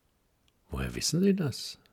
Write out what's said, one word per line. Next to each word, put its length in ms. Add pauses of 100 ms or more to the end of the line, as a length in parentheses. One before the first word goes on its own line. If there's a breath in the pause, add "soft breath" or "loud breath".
(720)
"Woher 240
wissen 280
Sie 120
das?", 440 (140)